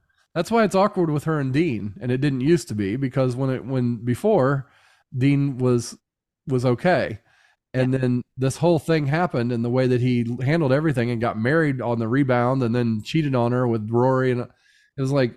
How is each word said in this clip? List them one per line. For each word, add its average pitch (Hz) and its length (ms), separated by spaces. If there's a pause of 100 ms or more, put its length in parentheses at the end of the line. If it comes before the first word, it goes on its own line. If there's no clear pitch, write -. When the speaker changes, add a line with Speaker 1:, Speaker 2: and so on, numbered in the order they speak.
(320)
Speaker 1:
That's 175 200
why 226 100
it's 190 140
awkward 190 340
with 147 140
her 156 160
and 131 120
Dean, 113 480
and 123 120
it 131 80
didn't 135 220
used 160 260
to 107 80
be, 101 180
because 131 400
when 131 160
it, 117 140
when 123 320
before, 135 720 (460)
Dean 139 420
was, 123 400 (480)
was 127 180
okay. 123 540 (560)
And 127 180
Speaker 2:
Yeah. 131 60
Speaker 1:
then 123 240 (140)
this 131 220
whole 165 200
thing 160 280
happened, 147 440
and 117 140
the 120 60
way 127 180
that 123 120
he 123 240 (200)
handled 147 280
everything 131 380
and 117 100
got 110 200
married 139 400
on 117 180
the 113 80
rebound 127 560
and 113 100
then 113 300
cheated 147 320
on 117 160
her 123 160
with 113 240
Rory. 131 400
And 123 120
it - 580
was 135 100
like, 131 260